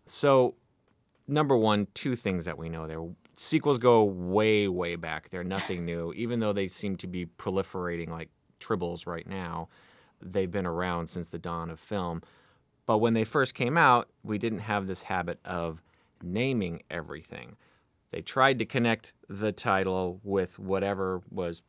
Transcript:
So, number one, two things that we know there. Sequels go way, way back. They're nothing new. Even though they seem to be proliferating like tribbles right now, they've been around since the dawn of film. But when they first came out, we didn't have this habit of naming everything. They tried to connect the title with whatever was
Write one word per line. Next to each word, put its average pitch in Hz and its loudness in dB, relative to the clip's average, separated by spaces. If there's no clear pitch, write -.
So, 135 4
number 139 4
one, 104 4
two 127 -2
things 92 -2
that 80 -6
we 82 -8
know 80 -8
there. 80 -8
Sequels 151 0
go 117 8
way, 101 4
way 87 -2
back. 80 -8
They're 90 -8
nothing 90 -4
new. 85 -4
Even 117 -4
though 107 2
they 98 -2
seem 98 -4
to 95 -10
be 90 -4
proliferating 87 -4
like 82 -10
tribbles 87 -4
right 85 -8
now, 85 -8
they've 92 -2
been 92 -2
around 87 -2
since 87 -8
the 85 -12
dawn 82 -6
of 80 -12
film. 87 -4
But 110 4
when 113 4
they 113 2
first 131 0
came 135 -2
out, 131 6
we 107 -4
didn't 110 -2
have 104 -2
this 92 -6
habit 90 -2
of 85 -4
naming 101 -2
everything. 73 -12
They - -6
tried 131 2
to 113 0
connect 117 0
the 101 -2
title 92 0
with 98 -2
whatever 95 -2
was 87 -6